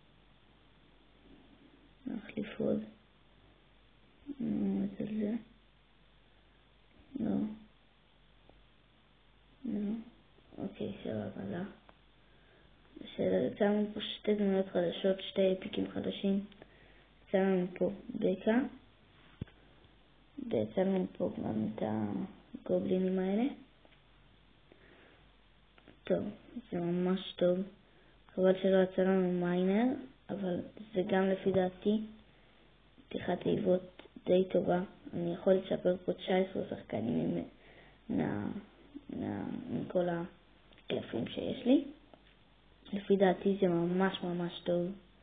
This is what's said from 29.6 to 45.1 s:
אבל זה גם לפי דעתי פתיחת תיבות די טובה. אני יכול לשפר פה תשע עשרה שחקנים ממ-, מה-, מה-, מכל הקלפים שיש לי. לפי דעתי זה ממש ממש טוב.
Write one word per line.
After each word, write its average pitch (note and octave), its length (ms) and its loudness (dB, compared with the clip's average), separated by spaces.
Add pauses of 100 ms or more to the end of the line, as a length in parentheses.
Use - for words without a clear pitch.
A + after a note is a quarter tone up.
אבל F#3+ 300 -2 (340)
זה F#3 120 2
גם F#3+ 180 4
לפי F#3+ 280 2
דעתי F#3+ 480 2 (1080)
פתיחת - 340 -4
תיבות F#3 600 0 (240)
די F3+ 180 6
טובה. F3+ 360 2 (340)
אני E3+ 200 -2
יכול F#3+ 200 4
לשפר F#3 500 0
פה F3+ 80 -2
תשע F#3 240 -2
עשרה F#3+ 340 0
שחקנים - 640 -2
ממ-, E3+ 80 -4 (640)
מה-, - 420 -2 (640)
מה-, G2+ 280 -4 (260)
מכל - 380 0
הקלפים - 1200 -6
שיש - 400 -4
לי. C4+ 180 6 (1080)
לפי G3 240 2
דעתי F#3+ 440 4
זה F#3 80 4
ממש F3+ 540 2
ממש F3 420 -4
טוב. F3 220 2 (360)